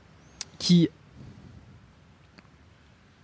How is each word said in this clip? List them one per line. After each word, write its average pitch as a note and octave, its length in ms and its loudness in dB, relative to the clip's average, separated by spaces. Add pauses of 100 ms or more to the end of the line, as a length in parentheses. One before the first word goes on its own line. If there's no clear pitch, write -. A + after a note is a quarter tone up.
(580)
qui, E3+ 300 6 (2250)